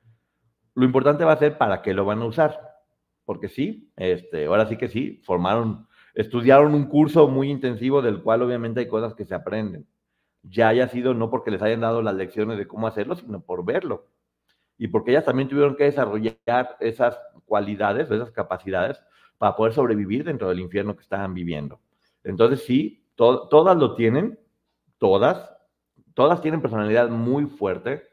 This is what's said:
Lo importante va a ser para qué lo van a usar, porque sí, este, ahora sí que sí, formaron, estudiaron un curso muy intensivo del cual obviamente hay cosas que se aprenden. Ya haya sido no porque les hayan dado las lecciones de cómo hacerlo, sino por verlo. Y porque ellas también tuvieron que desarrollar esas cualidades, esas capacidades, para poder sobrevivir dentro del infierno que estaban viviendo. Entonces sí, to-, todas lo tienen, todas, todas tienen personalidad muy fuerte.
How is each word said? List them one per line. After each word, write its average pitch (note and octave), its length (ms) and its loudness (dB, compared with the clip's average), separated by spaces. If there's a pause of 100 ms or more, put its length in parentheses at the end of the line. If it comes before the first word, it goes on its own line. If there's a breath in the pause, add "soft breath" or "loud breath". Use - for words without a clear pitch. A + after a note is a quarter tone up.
(760)
Lo B2+ 120 2
importante C#3 380 2
va D#3+ 80 6
a D3 60 2
ser D3 200 2
para G2+ 240 0
qué G2 100 -2
lo G2 140 -2
van G#2+ 160 -2
a - 20 -4
usar, D3+ 340 0 (680)
porque G2 220 -8
sí, - 480 -8
este, F2 500 -4
ahora G#2 180 2
sí A2 140 -6
que B2 100 -6
sí, - 340 -8
formaron, G2 640 -2 (280 soft breath)
estudiaron B2+ 600 4
un C#3+ 120 0
curso D3+ 420 6
muy C3+ 220 -2
intensivo C3 500 -2
del G#2 220 -2
cual A2+ 180 2
obviamente A#2+ 400 -4
hay A#2 80 -6
cosas A2 240 -4
que G2 140 -14
se F#2 80 -8
aprenden. F#2+ 520 -8 (560)
Ya G#2+ 260 0
haya B2 200 2
sido B2 240 -2
no A2+ 160 -2
porque A2+ 220 -4
les F#2 100 -4
hayan A2+ 220 -2
dado A#2 180 -2
las G#2+ 140 -2
lecciones G#2 420 -6
de G2+ 100 -8
cómo A2 200 -6
hacerlo, A2 300 -6
sino G2+ 260 -14
por F2+ 240 -8
verlo. C#3 400 -6 (720)
Y A2 100 -6
porque A2 220 -2
ellas D3+ 160 2
también C3+ 200 0
tuvieron C#3 300 0
que C#3+ 80 0
desarrollar A2 540 -2 (420)
esas A#2+ 400 -2 (240)
cualidades, G#2 680 -2
esas A2+ 200 -4
capacidades, F#2+ 680 -4 (380 soft breath)
para G2+ 180 0
poder A2+ 200 0
sobrevivir A2+ 500 0
dentro B2 240 -6
del F2+ 100 -2
infierno G2+ 380 -6
que - 60 -20
estaban G2 320 -6
viviendo. D#2+ 460 -8 (440)
Entonces A2+ 400 2
sí, - 400 -2 (100)
to-, A#2+ 340 4
todas E3+ 280 6
lo D3 180 2
tienen, B2 440 0 (580)
todas, A2 580 2 (600)
todas E3 260 4
tienen D#3 220 -2
personalidad A2 480 2
muy A#2+ 340 0
fuerte. G2+ 680 -6